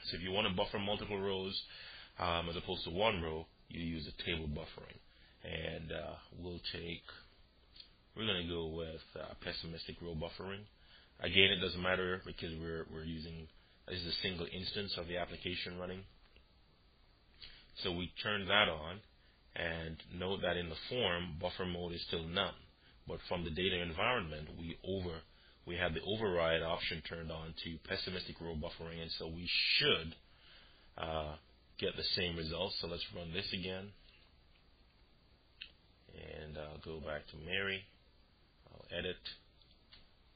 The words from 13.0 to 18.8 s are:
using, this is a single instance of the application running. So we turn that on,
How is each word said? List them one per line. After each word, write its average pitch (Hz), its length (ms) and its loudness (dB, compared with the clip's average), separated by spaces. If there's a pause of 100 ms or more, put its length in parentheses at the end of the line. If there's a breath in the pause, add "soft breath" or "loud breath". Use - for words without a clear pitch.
using, 80 440 -6 (400 loud breath)
this 90 120 -4
is 85 60 -4
a - 160 -2
single 90 300 0
instance 95 460 -2
of 85 100 -4
the 87 80 -2
application 87 640 -2
running. 92 260 -4 (1800 loud breath)
So 95 100 2
we 87 200 0 (100)
turn 104 240 2
that 101 220 8
on, 82 320 -2 (560 soft breath)